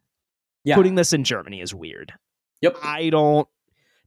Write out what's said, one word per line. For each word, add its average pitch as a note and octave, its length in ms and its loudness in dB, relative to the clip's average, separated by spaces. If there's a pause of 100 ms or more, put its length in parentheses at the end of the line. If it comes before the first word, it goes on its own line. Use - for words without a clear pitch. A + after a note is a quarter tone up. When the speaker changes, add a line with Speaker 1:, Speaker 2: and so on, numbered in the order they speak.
(640)
Speaker 1:
Yeah. C#3+ 120 2
Speaker 2:
Putting F#3+ 200 4
this F3 180 2
in C#3+ 100 0
Germany G2 380 -8
is F2+ 120 -12
weird. E2 400 -18 (480)
Speaker 1:
Yep. F3 220 0
Speaker 2:
I D3+ 260 -4
don't, D3+ 380 4 (600)